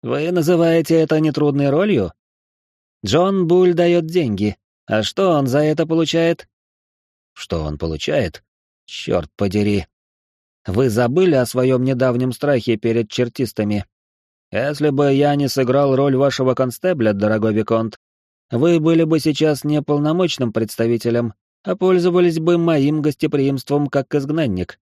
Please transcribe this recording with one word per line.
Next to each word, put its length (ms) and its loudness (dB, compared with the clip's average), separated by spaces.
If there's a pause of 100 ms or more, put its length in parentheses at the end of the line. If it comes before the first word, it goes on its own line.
"Вы 280 -4
называете 640 2
это 240 2
нетрудной 500 0
ролью? 420 0 (920)
Джон 420 2
Буль 260 4
дает 340 2
деньги. 500 -2 (300)
А 160 0
что 260 0
он 160 2
за 140 0
это 260 0
получает?" 640 0 (880)
"Что 300 -8
он 140 -6
получает? 680 -4 (420)
Черт 500 -6
подери. 500 -2 (800)
Вы 240 0
забыли 460 2
о 100 2
своем 380 0
недавнем 480 0
страхе 460 0
перед 340 -2
чертистами? 760 -4 (680)
Если 380 -2
бы 240 2
я 220 2
не 120 0
сыграл 480 0
роль 200 2
вашего 400 0
констебля, 580 0
дорогой 400 0
виконт, 440 -2 (520)
вы 300 2
были 240 2
бы 160 0
сейчас 440 0
не 200 -2
полномочным 680 -2
представителем, 840 -2 (280)
а 120 -4
пользовались 640 2
бы 180 2
моим 460 2
гостеприимством 840 -2
как 280 -4
изгнанник". 640 -4 (100)